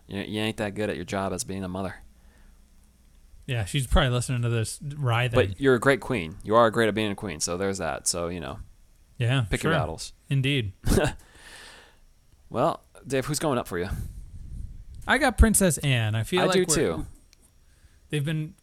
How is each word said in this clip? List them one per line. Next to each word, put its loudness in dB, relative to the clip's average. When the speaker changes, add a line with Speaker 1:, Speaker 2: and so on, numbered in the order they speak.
Speaker 1:
You, -8
you -6
ain't -4
that -4
good -2
at -4
your -8
job -2
as -4
being -6
a -6
mother. -6
Speaker 2:
Yeah, -2
she's -2
probably 4
listening 0
to 0
this -2
writhing. 0
Speaker 1:
But 2
you're 6
a 4
great 4
queen. -4
You 2
are 8
great 4
at 0
being 0
a -4
queen, -8
so -2
there's 0
that. -4
So, -2
you -6
know, -8
Speaker 2:
Yeah, 0
Speaker 1:
pick -2
your 2
Speaker 2:
sure. 2
Speaker 1:
battles. -6
Speaker 2:
Indeed. 0
Speaker 1:
<laughs> 2
Well, 0
Dave, 0
who's -2
going 0
up -4
for -4
you? -2
Speaker 2:
I 4
got 2
Princess 6
Anne. 2
I 0
feel 0
Speaker 1:
I 4
Speaker 2:
like 2
Speaker 1:
do 4
Speaker 2:
we're, 2
Speaker 1:
too. 0
Speaker 2:
they've -2
been -4